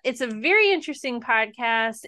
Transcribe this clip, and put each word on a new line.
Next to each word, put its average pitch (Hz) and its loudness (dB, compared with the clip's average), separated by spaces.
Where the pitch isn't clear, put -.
it's 247 -2
a 254 -2
very 349 4
interesting 277 -4
podcast. 226 0